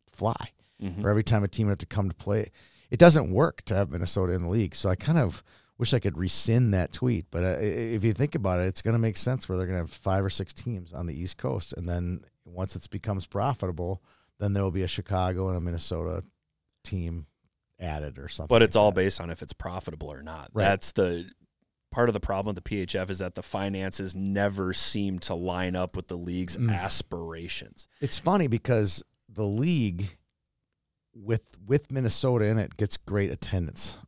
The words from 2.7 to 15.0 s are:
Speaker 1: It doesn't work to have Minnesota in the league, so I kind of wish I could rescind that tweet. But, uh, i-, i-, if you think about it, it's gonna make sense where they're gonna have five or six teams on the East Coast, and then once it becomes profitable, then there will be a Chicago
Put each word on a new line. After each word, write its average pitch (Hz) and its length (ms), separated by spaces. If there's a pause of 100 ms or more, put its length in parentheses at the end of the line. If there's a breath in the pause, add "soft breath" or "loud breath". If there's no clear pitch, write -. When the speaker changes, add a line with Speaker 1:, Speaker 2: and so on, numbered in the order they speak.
Speaker 1:
It 117 80
doesn't 156 320
work 127 360
to 101 80
have 95 160
Minnesota 90 420
in 90 80
the 87 80
league, 101 260
so - 140
I 92 80
kind 165 220
of 110 240 (340 soft breath)
wish - 160
I 131 60
could 98 180
rescind 113 560
that 90 180
tweet. 120 400
But, 87 140
uh, - 40
i-, - 40
i-, 107 420
if 104 80
you 110 120
think 139 200
about 95 260
it, 90 60
it's 92 140
gonna 113 180
make 113 200
sense 127 280
where 92 120
they're 92 80
gonna 90 140
have 82 100
five 95 340
or 95 60
six - 240
teams 92 400
on 87 120
the 82 80
East 87 220
Coast, - 400
and 85 100
then 87 380 (220)
once 90 300
it - 140
becomes 95 360
profitable, 92 760 (360)
then 101 160
there 98 80
will 95 80
be 95 120
a 90 60
Chicago 92 600